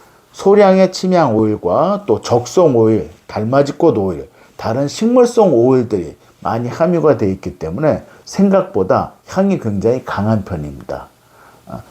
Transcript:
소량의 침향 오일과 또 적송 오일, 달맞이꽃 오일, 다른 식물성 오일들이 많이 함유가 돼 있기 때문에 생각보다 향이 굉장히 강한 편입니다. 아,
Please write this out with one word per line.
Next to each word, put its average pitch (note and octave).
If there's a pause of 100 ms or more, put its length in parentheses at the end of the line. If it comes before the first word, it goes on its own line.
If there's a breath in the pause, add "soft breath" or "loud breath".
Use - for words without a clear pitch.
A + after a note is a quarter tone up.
(320 soft breath)
소량의 F#3+
침향 F3
오일과 A2
또 G#2
적송 B2+
오일, A2 (160)
달맞이꽃 C#3
오일, F2+ (280 soft breath)
다른 B2
식물성 A#3
오일들이 A2+ (220 soft breath)
많이 A#2
함유가 D#3
돼 A2
있기 -
때문에 F#2 (220 loud breath)
생각보다 G#2+ (160)
향이 F#3+
굉장히 A2+
강한 G#2
편입니다. C#2 (580 soft breath)
아, -